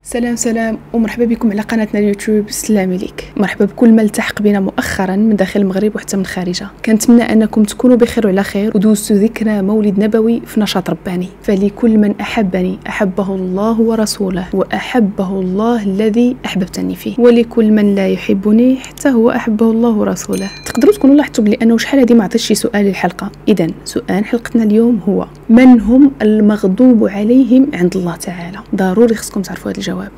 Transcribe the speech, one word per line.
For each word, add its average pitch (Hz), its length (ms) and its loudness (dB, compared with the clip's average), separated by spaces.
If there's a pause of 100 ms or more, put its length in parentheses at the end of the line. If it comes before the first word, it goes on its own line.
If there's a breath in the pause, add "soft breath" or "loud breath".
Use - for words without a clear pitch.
سلام 240 320 -4
سلام 226 420 -4 (140)
ومرحبا 233 320 -2
بكم 226 260 0
على 202 100 -4
قناتنا 214 400 -2
اليوتيوب 208 500 0
سلامي 185 460 -2
ليك. - 400 -10
مرحبا 202 280 -2
بكل 226 280 4
من 226 80 6
التحق 214 420 -2
بنا 208 180 2
مؤخرا 190 560 -4
من 214 200 2
داخل 190 240 -2
المغرب 202 360 -2
وحتى - 200 -8
من 190 100 -2
خارجها. 180 440 -8 (140)
كنتمنى 226 480 4
انكم 220 300 2
تكونوا 247 340 2
بخير 226 300 0
وعلى 196 160 0
خير 202 320 -4
ودوزتوا 208 420 2
ذكرى 214 460 0
مولد 208 360 0
نبوي 220 480 0
في - 140 -2
نشاط 190 300 -4
رباني. 180 380 -6 (140)
فلكل 208 560 0
من 208 220 2
احبني 185 580 -4 (100)
احبه 196 460 -4
الله 196 460 -2
ورسوله 208 720 -2
واحبه 190 880 -2
الله 208 420 -2
الذي 220 540 0 (100)
احببتني 185 480 -6
فيه، 208 240 -8
ولكل 233 520 4
من 208 240 4
لا 190 140 0
يحبني 214 680 2
حتى - 320 -6
هو 233 220 4
احبه 226 400 0
الله 226 200 0
ورسوله. 196 600 -4 (160)
تقدروا 381 280 2
تكونوا 277 220 4
لاحظتوا 254 280 0
بلي 208 180 2
انه 226 160 4
شحال 277 220 0
هادي 240 140 2
ما 226 100 2
عطيتش 220 220 -4
شي 214 80 0
سؤال 208 300 -2
للحلقه. 185 460 -4 (180)
اذا 180 180 2 (180)
سؤال - 400 -4
حلقتنا 233 380 -4
اليوم 220 460 2
هو: 180 180 -2 (220)
من 240 320 8
هم 262 320 4 (100)
المغضوب 214 840 2
عليهم 240 680 4
عند 180 220 0
الله 170 200 -4
تعالى؟ 180 420 -12 (160)
ضروري 196 400 2
خصكم - 280 -8
تعرفوا 185 280 -10
هذا 190 80 -8
الجواب. 185 180 -8 (220)